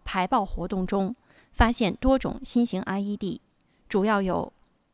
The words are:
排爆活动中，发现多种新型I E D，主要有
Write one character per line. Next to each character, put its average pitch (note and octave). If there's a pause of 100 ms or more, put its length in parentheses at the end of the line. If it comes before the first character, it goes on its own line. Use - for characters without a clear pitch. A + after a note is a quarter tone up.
排 F#3+
爆 A3+
活 F3+
动 F#3
中， F#3+ (380)
发 A#3
现 G#3+
多 C4
种 -
新 A#3+
型 F#3+
I F#3+
E G3+
D， F#3+ (480)
主 F#3+
要 G#3
有 F3 (420)